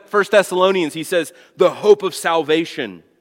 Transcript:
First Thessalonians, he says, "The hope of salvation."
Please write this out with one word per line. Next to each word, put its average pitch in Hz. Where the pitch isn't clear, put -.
First 202
Thessalonians, 185
he 160
says, 165
"The 185
hope 202
of 185
salvation." 156